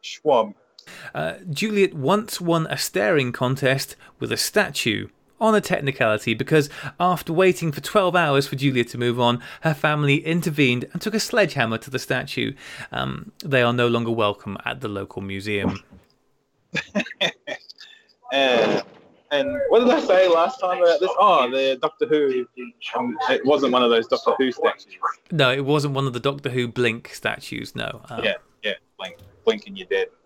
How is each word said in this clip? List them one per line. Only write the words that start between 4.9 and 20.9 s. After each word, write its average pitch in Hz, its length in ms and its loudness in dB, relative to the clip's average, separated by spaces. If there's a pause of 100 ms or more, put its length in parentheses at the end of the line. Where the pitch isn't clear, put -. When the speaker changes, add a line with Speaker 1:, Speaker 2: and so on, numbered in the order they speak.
Speaker 2:
on 220 140 4
a 208 60 6
technicality 117 720 0
because 147 380 2 (280)
after 175 340 0
waiting 175 400 2
for 143 100 -8
twelve 185 340 2
hours 143 300 2
for - 100 -8
Juliet 127 320 2
to 120 100 -12
move 120 220 0
on, 120 220 2 (200)
her 160 120 0
family 147 500 2
intervened 151 680 0
and 175 100 -8
took - 120 -6
a 220 60 0
sledgehammer 139 580 0
to - 120 -12
the 131 80 -4
statue. 127 540 -4 (400)
Um, 65 400 -6 (120)
they 135 180 2
are 120 100 4
no 120 160 2
longer 117 240 0
welcome 104 520 -2
at 131 160 -6
the 117 80 -6
local 98 340 -8
museum. 98 600 -4 (880)
Speaker 1:
<laughs> 170 100 -6 (1500)
Uh, 117 500 2 (480)
and 139 180 0 (200)
what 220 100 6
did 247 100 4
I 302 120 4
say 185 280 4
last 170 300 2
time 180 240 0
about 170 160 6